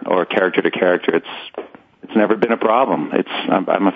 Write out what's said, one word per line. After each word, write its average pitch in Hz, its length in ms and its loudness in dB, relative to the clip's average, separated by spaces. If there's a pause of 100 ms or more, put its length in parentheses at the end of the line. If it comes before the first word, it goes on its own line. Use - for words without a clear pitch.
or 87 200 2
character 95 360 0
to 87 80 2
character. 87 460 2
It's, - 500 -10 (380)
it's - 100 -8
never 104 220 2
been 113 160 0
a 113 40 0
problem. 110 560 2
It's, - 160 0
I'm, - 400 -2
I'm 98 200 2
a 90 80 2